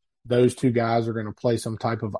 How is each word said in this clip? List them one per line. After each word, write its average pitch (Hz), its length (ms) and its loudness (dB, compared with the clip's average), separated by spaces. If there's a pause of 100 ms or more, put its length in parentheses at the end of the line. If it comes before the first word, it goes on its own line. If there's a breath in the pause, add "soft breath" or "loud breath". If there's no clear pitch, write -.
(240)
those 120 320 4
two 127 160 2
guys 117 340 2
are 117 60 -4
gonna 107 200 -6
play 117 260 0
some 110 200 -8
type 113 240 -4
of 107 180 -6